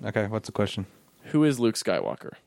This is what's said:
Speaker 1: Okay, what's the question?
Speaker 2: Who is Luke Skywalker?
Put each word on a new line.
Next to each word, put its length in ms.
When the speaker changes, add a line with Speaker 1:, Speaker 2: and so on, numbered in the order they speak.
Speaker 1:
Okay, 220
what's 200
the 60
question? 320
Speaker 2:
Who 180
is 160
Luke 160
Skywalker? 580